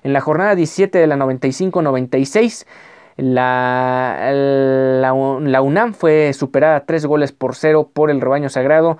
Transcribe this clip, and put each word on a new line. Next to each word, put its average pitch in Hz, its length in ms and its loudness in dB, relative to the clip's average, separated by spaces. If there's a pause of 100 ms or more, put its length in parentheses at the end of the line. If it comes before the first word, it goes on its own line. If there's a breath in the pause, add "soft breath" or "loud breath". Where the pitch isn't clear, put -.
En 139 100 -2
la 139 80 0
jornada 180 340 0
diecisiete 185 440 -2
de 165 80 4
la 143 100 0
noventa 131 300 -2
y 131 40 0
cinco 180 300 -4
noventa 131 360 -2
y 135 80 2
seis, 220 400 -2 (520 loud breath)
la, 127 1120 0
la, 135 840 0 (280)
la 135 200 0
unam 190 320 0
fue 156 380 2
superada 143 540 0
tres 160 200 -2
goles 143 280 -2
por 127 220 -6
cero 156 360 0
por 151 180 0
el 139 120 0
Rebaño 135 260 -2
Sagrado, 156 520 2